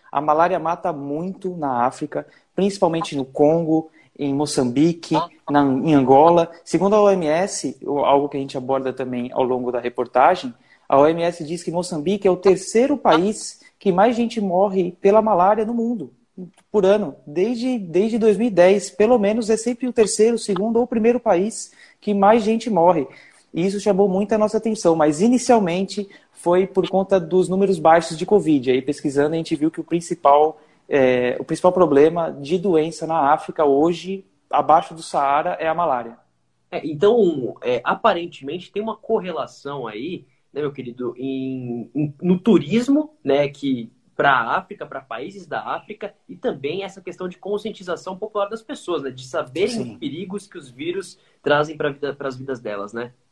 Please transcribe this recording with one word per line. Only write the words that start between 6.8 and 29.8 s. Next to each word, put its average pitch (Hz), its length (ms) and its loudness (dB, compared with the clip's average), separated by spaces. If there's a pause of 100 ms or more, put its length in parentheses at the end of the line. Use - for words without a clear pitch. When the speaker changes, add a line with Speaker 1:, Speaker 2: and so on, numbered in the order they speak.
Speaker 1:
a 214 80 4
O 202 80 6
M 185 160 0
S, 160 560 -4
o, 139 180 -2
algo 139 280 2
que 147 80 -8
a 139 40 -6
gente 135 180 -8
aborda 131 340 -4
também 123 400 -8
ao 131 100 0
longo 123 300 -2
da 120 80 -4
reportagem, 127 720 0 (340)
a 139 140 4
O 147 60 6
M 165 160 0
S 170 200 -4
diz 165 200 -8
que - 80 -10
Moçambique 180 580 -2
é - 20 4
o 180 60 2
terceiro 220 640 2
país 190 640 0 (160)
que 202 120 -2
mais 202 240 4
gente 233 240 -4
morre 190 640 0
pela 208 220 4
malária 208 420 2
no 226 80 -6
mundo, 233 400 -6 (580)
por 208 140 0
ano. 190 320 2 (100)
Desde, 233 520 -2
desde 196 400 -2
dois 214 180 4
mil 226 120 0
e - 20 -4
dez, 190 400 4
pelo 233 280 4
menos, 214 300 0
é 220 80 2
sempre 240 320 -4
o 240 60 -6
terceiro, 220 420 2
o - 20 -2
segundo 214 380 -2
ou 233 60 4
o 247 40 -2
primeiro 233 320 2
país 208 540 -2 (260)
que 208 140 -4
mais 202 300 4
gente 226 260 -2
morre. 170 400 2 (460)
E 165 120 -2
isso 196 140 -4
chamou 202 280 2
muito 196 240 -2
a 220 60 2
nossa 214 180 0
atenção, 214 400 0
mas 151 240 2
inicialmente 202 880 2 (240)
foi 185 340 0
por 185 220 -2
conta 190 320 0
dos 170 280 0
números 190 300 0
baixos 165 380 4
de 165 80 -6
covid. 151 460 2
Aí 127 100 2
pesquisando 143 540 -2
a - 20 -2
gente 165 180 -4
viu 151 160 0
que - 80 -16
o 160 60 -8